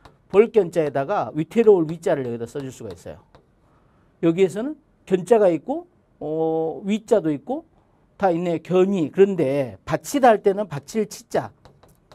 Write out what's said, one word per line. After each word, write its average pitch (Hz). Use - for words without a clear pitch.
볼견자에다가 165
위태로울 190
위자를 165
여기다 117
써줄 135
수가 113
있어요. 85
여기에서는 190
견자가 190
있고, 254
어, 160
위자도 202
있고 254
다 190
있네요. 170
견이. 185
그런데 143
바치다 254
할 214
때는 202
바칠 175
치자, -